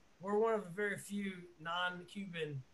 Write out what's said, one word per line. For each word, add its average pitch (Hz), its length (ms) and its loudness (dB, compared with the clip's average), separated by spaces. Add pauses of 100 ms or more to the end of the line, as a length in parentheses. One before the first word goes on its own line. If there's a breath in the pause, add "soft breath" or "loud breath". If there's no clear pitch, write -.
(200)
we're 202 200 2
one 226 160 6
of 208 80 0
the 180 80 -8
very 202 260 0
few 196 340 -4 (300)
non-Cuban 175 1000 -2 (100)